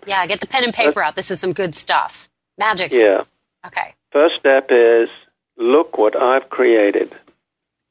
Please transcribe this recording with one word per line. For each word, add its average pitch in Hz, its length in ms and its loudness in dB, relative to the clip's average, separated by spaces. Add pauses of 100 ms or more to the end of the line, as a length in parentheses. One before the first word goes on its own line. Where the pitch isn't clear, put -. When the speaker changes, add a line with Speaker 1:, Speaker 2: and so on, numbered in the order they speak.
Speaker 1:
Yeah, 190 180 -2
get 196 140 -4
the - 80 -10
pen 254 160 -2
and 233 100 -2
paper 175 300 0
Speaker 2:
Uh, 156 40 -2
Speaker 1:
out. - 100 -6
This 185 140 -8
is 180 100 -4
some 185 100 -4
good 170 240 -6
stuff. - 540 -4 (280)
Magic. 185 360 -2
Speaker 2:
Yeah. 107 320 4 (420)
Speaker 1:
Okay. - 260 -10 (180)
Speaker 2:
First 156 260 2
step 135 340 2
is, 117 380 4 (480)
"Look 135 400 0
what 107 180 0
I've 131 340 0
created." 110 640 0 (760)